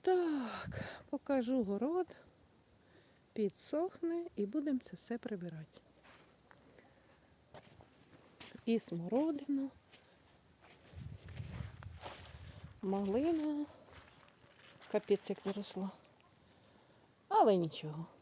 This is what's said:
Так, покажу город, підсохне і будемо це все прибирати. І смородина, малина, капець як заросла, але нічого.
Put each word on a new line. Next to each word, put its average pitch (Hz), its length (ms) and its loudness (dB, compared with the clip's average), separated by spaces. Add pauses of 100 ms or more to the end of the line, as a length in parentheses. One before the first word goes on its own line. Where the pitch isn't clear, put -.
Так, 320 800 2 (260)
покажу 262 540 2
город, 247 520 0 (1160)
підсохне 330 920 0 (100)
і 208 100 2
будемо 277 340 0
це - 160 -10
все 233 220 -6
прибирати. 170 640 -8 (2750)
І 226 140 6
смородина, 269 920 0 (3000)
малина, 294 840 2 (1300)
капець - 380 2
як 196 100 -4
заросла, 196 500 -4 (1400)
але 349 280 10
нічого. 160 500 0 (160)